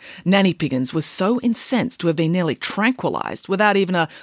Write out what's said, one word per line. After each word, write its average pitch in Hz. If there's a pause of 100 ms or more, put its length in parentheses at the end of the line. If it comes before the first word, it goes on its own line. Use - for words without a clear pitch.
(260)
Nanny 190
Piggins 131
was 160
so 220
incensed -
to 170
have 156
been 165
nearly 170
tranquilised -
without 196
even 185
a, 165 (140)